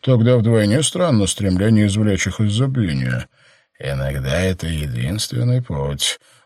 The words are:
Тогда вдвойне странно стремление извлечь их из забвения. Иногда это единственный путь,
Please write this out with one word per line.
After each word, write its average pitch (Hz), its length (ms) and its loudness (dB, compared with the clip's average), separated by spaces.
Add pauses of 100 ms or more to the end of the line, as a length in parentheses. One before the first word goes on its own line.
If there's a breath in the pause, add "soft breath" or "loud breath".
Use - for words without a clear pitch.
Тогда 123 360 4
вдвойне 113 460 4
странно 135 440 2
стремление 101 600 2
извлечь 101 400 0
их 92 120 -8
из 104 140 0
забвения. 87 760 -2 (520 soft breath)
Иногда 69 600 -4
это 92 280 -2
единственный 92 920 -2
путь, - 580 -6 (260 soft breath)